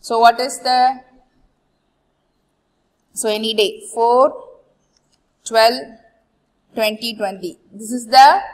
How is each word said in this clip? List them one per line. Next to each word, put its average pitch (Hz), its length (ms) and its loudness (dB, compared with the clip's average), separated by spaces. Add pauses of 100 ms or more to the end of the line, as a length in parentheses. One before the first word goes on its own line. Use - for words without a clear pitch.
so 233 200 -4
what 233 200 4
is 269 200 -10
the, 254 400 0 (2000)
so - 160 -6
any 220 260 -4
day, 208 280 -2 (100)
four 240 520 2 (1000)
twelve 226 380 2 (920)
twenty 214 420 -6
twenty. 190 420 -10 (140)
This 214 180 -16
is 240 160 -8
the 269 340 6 (140)